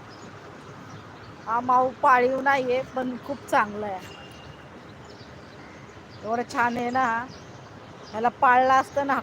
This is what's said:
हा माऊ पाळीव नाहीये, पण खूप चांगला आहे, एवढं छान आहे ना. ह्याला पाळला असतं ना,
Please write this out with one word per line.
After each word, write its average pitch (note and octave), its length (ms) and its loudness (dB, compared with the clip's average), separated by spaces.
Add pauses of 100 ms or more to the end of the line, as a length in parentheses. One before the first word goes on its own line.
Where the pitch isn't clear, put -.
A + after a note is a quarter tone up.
(1500)
हा A3+ 140 -2
माऊ B3+ 300 4 (120)
पाळीव C4 380 6
नाहीये, C4 400 2 (160)
पण B3+ 200 -4 (100)
खूप C#4 220 -8
चांगला G#3 380 0
आहे, F#3 280 -8 (2000)
एवढं A3+ 180 -2 (100)
छान A#3+ 240 2
आहे A#3+ 140 -2
ना. C4 140 2 (1040)
ह्याला A3+ 180 0 (120)
पाळला C4 340 6
असतं C#4 320 2
ना, C4+ 160 0